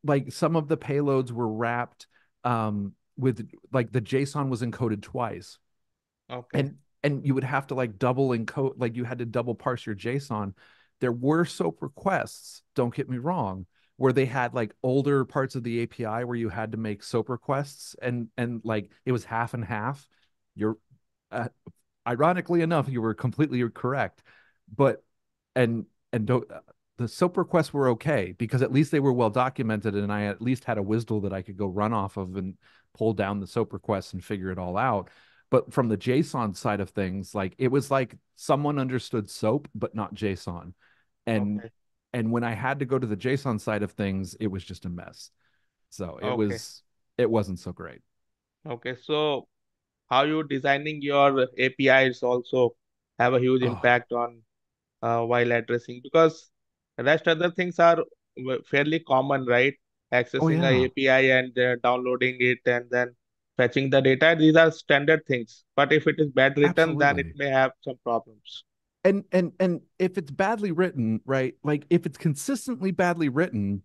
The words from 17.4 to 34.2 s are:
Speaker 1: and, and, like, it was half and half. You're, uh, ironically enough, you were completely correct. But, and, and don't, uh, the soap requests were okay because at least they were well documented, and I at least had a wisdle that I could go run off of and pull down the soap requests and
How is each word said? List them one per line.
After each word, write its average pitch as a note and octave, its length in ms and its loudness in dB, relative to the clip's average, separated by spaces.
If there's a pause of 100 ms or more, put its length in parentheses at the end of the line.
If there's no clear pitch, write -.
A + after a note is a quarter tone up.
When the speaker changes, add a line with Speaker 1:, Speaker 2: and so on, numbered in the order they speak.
Speaker 1:
and, A#2+ 280 -6 (100)
and, A#2+ 260 -6
like, G#2+ 260 -4 (140)
it B2+ 80 -2
was A#2 120 -2
half A#2 300 -4
and A#2 100 -6
half. A#2 440 -6 (460)
You're, G#2+ 240 -2 (540)
uh, A#2 160 -6 (580)
ironically E3+ 560 0
enough, D#3 260 0
you B2 140 -4
were A2 120 0
completely B2+ 560 -2
correct. B2 520 -6 (520)
But, C3+ 300 2 (500)
and, A#2 320 0 (260)
and A2 140 -2
don't, B2 240 0
uh, - 100 -16 (380)
the A#2+ 100 -4
soap F3+ 280 0
requests E3+ 380 0
were C3+ 160 2
okay A2+ 480 -2
because A#2+ 240 0
at - 100 0
least C#3+ 180 2
they D3+ 100 2
were C3+ 120 4
well A#2+ 180 2
documented, A2+ 640 -2
and G2+ 180 -2
I G#2 120 -2
at G2+ 160 -4
least B2 240 -2
had A2 140 -2
a G2+ 40 -4
wisdle G#2+ 400 -2
that G2 100 -4
I F#2+ 100 -6
could F#2+ 140 -14
go G2+ 100 -4
run G#2 260 -2
off G2+ 240 -4
of F#2 200 -8
and F#2+ 200 -8 (380)
pull A2 180 0
down G2+ 280 -2
the F#2+ 60 -10
soap A2 260 -4
requests G2 400 -6
and F2+ 120 -12